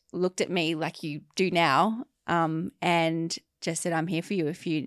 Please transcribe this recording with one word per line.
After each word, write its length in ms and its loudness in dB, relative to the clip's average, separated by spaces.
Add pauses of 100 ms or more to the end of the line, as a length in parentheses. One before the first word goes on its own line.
(120)
looked 300 0
at 80 -2
me 240 0
like 280 -4
you 180 -6 (160)
do 140 2
now, 540 4 (220)
um, 460 0 (100)
and 520 0 (280)
just 200 -4
said, 100 -2
"I'm 140 0
here 160 -2
for 120 -6
you 140 0
if 180 -6
you 200 -2